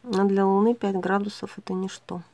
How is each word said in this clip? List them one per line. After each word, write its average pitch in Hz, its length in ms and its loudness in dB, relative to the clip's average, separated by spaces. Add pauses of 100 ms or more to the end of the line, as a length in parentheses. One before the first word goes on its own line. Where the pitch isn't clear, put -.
А 202 200 0
для 196 200 4
Луны 196 300 4
пять 202 220 -2
градусов — 202 640 -4
это - 140 -10
ничто. 185 500 -8 (100)